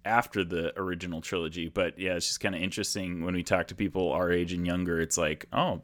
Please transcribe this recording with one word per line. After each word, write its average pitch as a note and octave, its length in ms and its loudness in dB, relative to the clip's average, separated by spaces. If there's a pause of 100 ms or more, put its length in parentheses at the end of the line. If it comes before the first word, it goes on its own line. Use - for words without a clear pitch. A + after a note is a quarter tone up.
after G#2+ 400 2
the E2+ 360 0
original F2+ 420 -2
trilogy, E2 480 -2
but F2 300 0
yeah, F#2 160 0
it's F2 120 -2
just - 120 -2
kinda G2 180 -2
interesting F2+ 680 -2
when F2+ 120 0
we F2 80 0
talk F2 240 2
to F2+ 80 -10
people F#2 360 0
our F2 200 2
age F2 220 2
and F2 120 0
younger, F2 340 0
it's E2 180 0
like, D#2 360 0
"Oh, B2 300 0